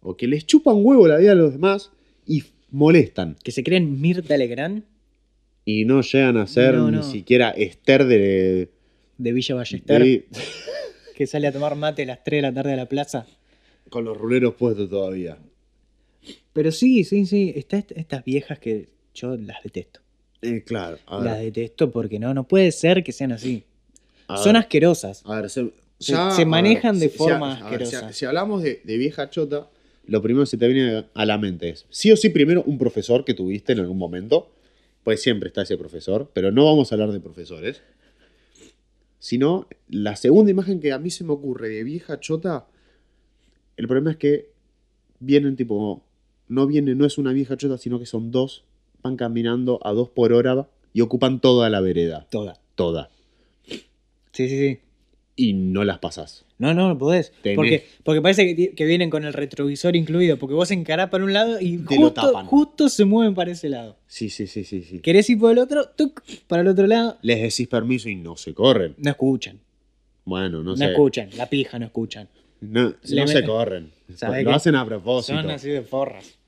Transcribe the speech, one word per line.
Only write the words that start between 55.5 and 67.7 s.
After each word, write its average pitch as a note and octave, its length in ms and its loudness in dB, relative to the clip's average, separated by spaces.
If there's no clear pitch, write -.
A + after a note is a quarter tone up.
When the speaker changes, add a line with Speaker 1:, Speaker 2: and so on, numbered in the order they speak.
Speaker 1:
no F#2+ 300 0
las F#2+ 140 -2
pasás. - 460 -12
Speaker 2:
No, D3 160 0
no, F#3 140 2
no D#3 100 0
podés. D#3 340 0
Speaker 1:
Tenés G2+ 140 0
Speaker 2:
Porque, D3+ 300 2
porque D#3 180 2
parece F#3+ 260 4
que F3 80 -2
ti-, F3 200 0
que D#3 100 -2
vienen E3+ 240 2
con D3+ 160 -4
el D3 80 -8
retrovisor C#3+ 640 -2
incluido, E3 420 2
porque C3+ 160 -6
vos F3+ 160 2
encarás F3+ 380 -2
para F#3+ 160 -2
un G3 80 -2
lado A3 260 0
y F3 200 -4
Speaker 1:
Te - 160 -2
lo D4 80 8
Speaker 2:
justo, - 240 4
Speaker 1:
tapan. G3+ 200 2
Speaker 2:
justo D4 440 2
se G#3 160 4
mueven G#3+ 280 4
para F3 180 -2
ese E3 180 -8
lado. A#2 260 -10
Speaker 1:
Sí, - 220 -8
sí, G2+ 180 -8
sí, G2 180 -10
sí, F#2 180 -10
sí. F2 160 -16
Speaker 2:
Querés F#3+ 320 4
ir A3+ 80 4
por A3+ 140 4
el A#3+ 60 4
otro, C4+ 300 -2
tuc, - 340 -4
para E3+ 140 0
el F3+ 80 4
otro G3 180 4
lado. A#3 360 2
Speaker 1:
Les A#2 180 0
decís A2+ 280 -2
permiso A#2 420 -2